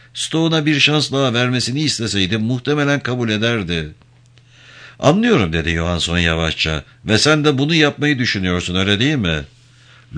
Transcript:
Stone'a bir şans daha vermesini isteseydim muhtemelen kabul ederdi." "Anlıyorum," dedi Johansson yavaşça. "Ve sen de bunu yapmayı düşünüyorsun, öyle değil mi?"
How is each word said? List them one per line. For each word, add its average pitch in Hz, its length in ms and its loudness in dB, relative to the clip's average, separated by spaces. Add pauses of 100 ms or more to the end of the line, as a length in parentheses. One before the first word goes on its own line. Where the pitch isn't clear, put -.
(140)
Stone'a 160 520 0
bir 147 140 2
şans 143 320 2
daha 135 220 0
vermesini 123 480 0
isteseydim 107 600 -2
muhtemelen 139 580 0
kabul 120 280 -2
ederdi." 104 680 -2 (1040)
"Anlıyorum," 156 540 4
dedi 82 220 0
Johansson 85 440 -2
yavaşça. 82 680 0 (200)
"Ve 110 140 2
sen 151 260 2
de 143 140 2
bunu 147 160 0
yapmayı 147 440 2
düşünüyorsun, 90 560 -2
öyle 95 260 2
değil 147 160 0
mi?" 82 240 -2 (760)